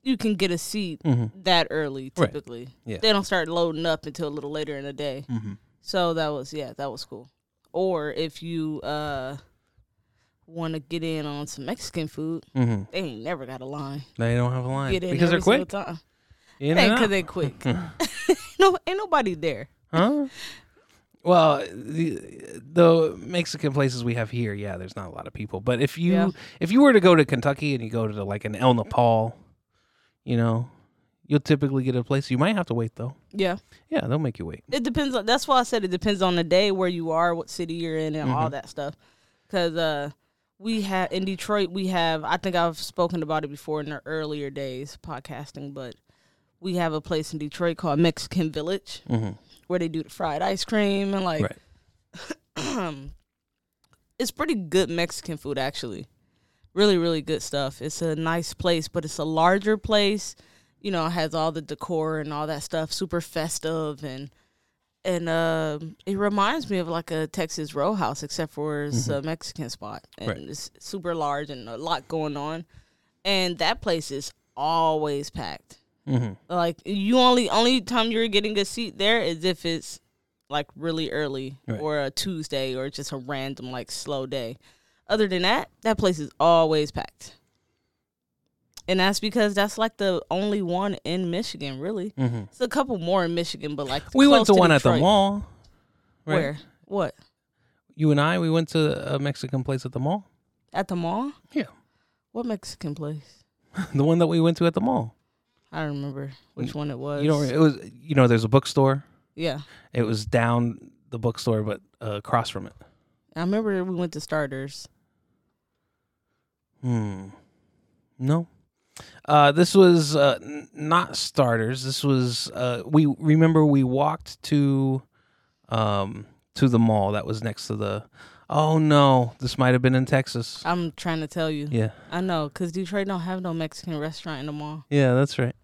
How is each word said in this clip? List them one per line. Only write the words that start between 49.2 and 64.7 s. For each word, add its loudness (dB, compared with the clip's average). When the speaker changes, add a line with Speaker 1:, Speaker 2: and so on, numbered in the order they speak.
Speaker 1:
where -2
they -2
do -6
the -14
fried -4
ice -2
cream 0
and, -2
like, 0
Speaker 2:
Right. -4
Speaker 1:
<clears throat> -6
it's -2
pretty -2
good 0
Mexican -4
food, -6
actually. -6
Really, 4
really 2
good -4
stuff. -6
It's -8
a -2
nice -2
place, 0
but -4
it's -10
a -4
larger 4
place. 0
You -6
know, 0
it -2
has -2
all 0
the -8
decor -4
and -6
all -6
that -6
stuff, -4
super -4
festive, -6
and, -10